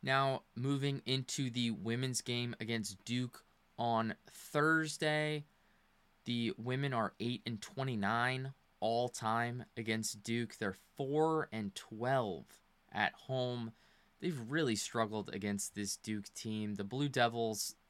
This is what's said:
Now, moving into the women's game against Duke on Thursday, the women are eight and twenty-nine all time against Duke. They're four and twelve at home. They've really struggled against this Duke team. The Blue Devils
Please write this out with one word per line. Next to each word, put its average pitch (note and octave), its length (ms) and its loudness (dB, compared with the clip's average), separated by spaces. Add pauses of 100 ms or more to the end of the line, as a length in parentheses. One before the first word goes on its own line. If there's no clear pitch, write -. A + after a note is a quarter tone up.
Now, C3+ 420 2 (120)
moving C#3 500 0
into C3 440 0
the A#2+ 220 0
women's A#2 500 -2
game A#2+ 400 -2
against G#2+ 420 -4
Duke B2 400 -2 (340)
on A2+ 360 2 (180)
Thursday, D3+ 1120 2 (800)
the A#2 320 2
women C3 360 -2
are A2+ 260 2
eight A#2+ 260 -2
and A#2 160 -4
twenty-nine B2+ 920 0 (260)
all A#2 300 2
time A#2 560 0 (100)
against A2 480 -2
Duke. A#2 340 -2
They're G2 200 -2 (180)
four D3+ 560 2
and G#2 240 -4
twelve A2 720 0 (480)
at G2+ 200 2
home. B2 580 -2 (500)
They've E3 180 -2 (100)
really C#3 260 2
struggled G#2+ 580 -2
against G2+ 420 -2
this G2+ 220 -4
Duke G#2+ 360 -6
team. G#2+ 420 -4
The G2+ 80 -4
Blue C3 260 -2
Devils A#2 680 2 (140)